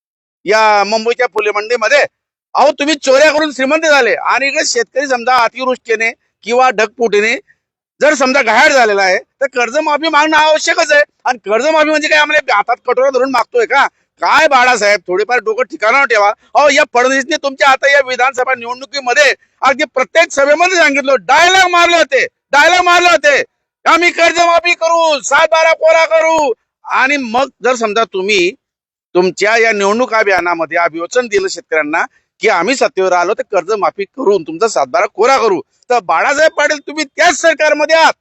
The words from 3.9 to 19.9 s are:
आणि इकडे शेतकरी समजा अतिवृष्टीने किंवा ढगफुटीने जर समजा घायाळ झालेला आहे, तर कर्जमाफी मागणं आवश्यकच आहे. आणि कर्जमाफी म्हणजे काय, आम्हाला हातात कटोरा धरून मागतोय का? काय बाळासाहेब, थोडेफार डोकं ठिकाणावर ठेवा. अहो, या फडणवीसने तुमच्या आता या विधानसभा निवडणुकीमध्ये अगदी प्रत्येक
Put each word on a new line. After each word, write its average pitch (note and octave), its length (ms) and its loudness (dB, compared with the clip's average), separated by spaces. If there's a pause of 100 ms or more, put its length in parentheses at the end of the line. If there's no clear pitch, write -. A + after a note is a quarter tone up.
आणि A3+ 340 -2
इकडे D4 180 -2
शेतकरी C4 420 -4
समजा B3 280 -2
अतिवृष्टीने A#3 760 -2 (320)
किंवा B3 260 0
ढगफुटीने A3 680 -2 (640)
जर D4 120 4
समजा C4 280 0
घायाळ A3+ 260 2
झालेला A3+ 340 2
आहे, F#3 160 0
तर - 280 -8
कर्जमाफी D4 640 -4
मागणं D#4 280 2
आवश्यकच D#4 540 0
आहे. D4 120 4 (220)
आणि B3 120 -2
कर्जमाफी D4 520 0
म्हणजे D4+ 180 -2
काय, D4+ 120 2
आम्हाला D4 360 0
हातात G#3 200 0 (120)
कटोरा B3 220 0
धरून C4+ 220 -2
मागतोय A#3+ 340 -2
का? B3+ 220 0 (340)
काय C4 260 2
बाळासाहेब, A#3+ 600 2
थोडेफार G#3+ 320 -2
डोकं A3 240 -4
ठिकाणावर C4+ 420 0
ठेवा. G#3+ 280 2 (220)
अहो, C#4+ 140 4
या C#4+ 140 2 (100)
फडणवीसने C4+ 440 0
तुमच्या C#4+ 320 -2
आता C#4 220 2
या C#4+ 160 4
विधानसभा B3+ 480 -2
निवडणुकीमध्ये B3 800 -2 (280)
अगदी C4+ 220 0
प्रत्येक D#4+ 480 -2